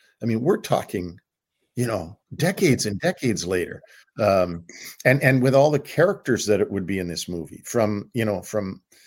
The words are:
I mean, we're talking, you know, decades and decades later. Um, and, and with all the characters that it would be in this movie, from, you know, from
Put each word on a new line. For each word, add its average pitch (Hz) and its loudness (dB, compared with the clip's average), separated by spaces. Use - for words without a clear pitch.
I - -6
mean, 113 0
we're 123 2
talking, - -4
you 123 -2
know, 98 -6
decades 160 2
and 101 -6
decades 117 -2
later. 87 -4
Um, 90 2
and, 135 4
and 131 4
with 131 4
all 139 6
the 147 2
characters 147 0
that 101 4
it 104 -2
would 98 -4
be 95 -2
in 90 -4
this - -8
movie, 80 -8
from, 104 -2
you 113 0
know, 101 0
from 98 -6